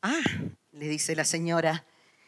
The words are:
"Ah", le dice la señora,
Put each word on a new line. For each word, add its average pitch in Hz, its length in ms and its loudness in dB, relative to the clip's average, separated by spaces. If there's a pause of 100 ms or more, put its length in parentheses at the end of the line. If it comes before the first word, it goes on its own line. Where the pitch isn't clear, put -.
"Ah", 269 220 0 (480)
le 147 160 -8
dice 151 260 -2
la 156 120 0
señora, 165 600 2 (420)